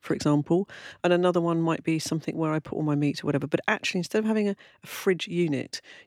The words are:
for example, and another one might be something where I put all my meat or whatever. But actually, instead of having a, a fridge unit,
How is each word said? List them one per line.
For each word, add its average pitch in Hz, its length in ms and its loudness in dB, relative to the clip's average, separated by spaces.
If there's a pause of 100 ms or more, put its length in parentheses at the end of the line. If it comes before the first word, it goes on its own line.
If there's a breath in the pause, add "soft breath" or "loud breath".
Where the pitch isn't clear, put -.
for - 120 -4
example, 156 540 2 (340 loud breath)
and 175 120 4
another 180 260 4
one 170 220 2
might 165 200 0
be 160 160 0
something 156 380 -4
where 156 160 0
I 156 80 0
put - 160 -8
all - 80 -2
my 147 120 2
meat 143 280 0
or - 40 -2
whatever. 165 200 0
But - 220 0
actually, 202 300 -2
instead 196 200 0
of 220 60 -2
having 214 240 2
a, 202 60 -2 (280 soft breath)
a - 40 -20
fridge - 420 0
unit, 170 500 -2 (280 loud breath)